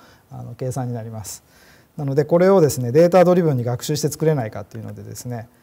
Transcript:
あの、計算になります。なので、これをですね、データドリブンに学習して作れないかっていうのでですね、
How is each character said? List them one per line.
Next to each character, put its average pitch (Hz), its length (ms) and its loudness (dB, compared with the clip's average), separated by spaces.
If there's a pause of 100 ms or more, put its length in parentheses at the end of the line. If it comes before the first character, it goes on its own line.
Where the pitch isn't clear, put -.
(300)
あ 123 120 -16
の、 120 120 -16
計 127 180 -8
算 127 160 -6
に 120 60 -8
な 110 80 -10
り 113 80 -14
ま 107 140 -14
す。 - 200 -18 (520)
な 151 80 -8
の 135 100 -4
で、 143 100 2
こ 170 140 2
れ 180 100 4
を 196 120 6
で 143 100 4
す 123 80 -4
ね、 120 140 -4
デ 165 160 8
ー - 20 -4
タ 180 140 6
ド 180 100 4
リ 180 80 4
ブ 156 100 2
ン 127 40 0
に 120 80 -2
学 123 200 -4
習 151 120 -4
し 147 40 -6
て 151 80 0
作 143 160 -6
れ 156 100 2
な 123 120 -4
い 107 40 -10
か 101 120 -12
っ - 20 -20
て - 140 -18
い - 20 -12
う 107 40 -12
の 107 100 -14
で 104 80 -16
で 107 120 -16
す - 120 -16
ね、 117 220 -12 (140)